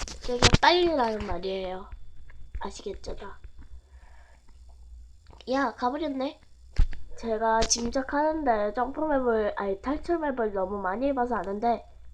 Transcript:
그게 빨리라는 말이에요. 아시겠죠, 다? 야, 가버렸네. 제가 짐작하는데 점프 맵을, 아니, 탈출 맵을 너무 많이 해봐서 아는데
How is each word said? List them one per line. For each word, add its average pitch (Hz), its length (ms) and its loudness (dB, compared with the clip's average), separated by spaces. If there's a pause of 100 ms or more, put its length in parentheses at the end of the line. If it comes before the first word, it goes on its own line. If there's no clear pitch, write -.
(220)
그게 247 180 0 (220)
빨리라는 277 640 4
말이에요. 185 640 -6 (680)
아시겠죠, - 560 -8
다? 202 240 -12 (2000)
야, 262 260 2
가버렸네. 277 640 -2 (760)
제가 226 440 2
짐작하는데 240 1120 2
점프 - 280 -2
맵을, 240 560 2
아니, 196 240 -2
탈출 302 380 -2
맵을 247 340 0
너무 196 280 -2
많이 202 260 0
해봐서 247 280 0
아는데 214 500 0 (280)